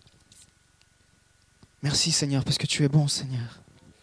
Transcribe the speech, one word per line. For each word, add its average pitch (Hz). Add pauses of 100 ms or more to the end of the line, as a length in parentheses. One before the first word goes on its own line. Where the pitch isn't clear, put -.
(1800)
Merci 147
Seigneur, 139
parce -
que 147
tu -
es 139
bon, 147
Seigneur. 127 (420)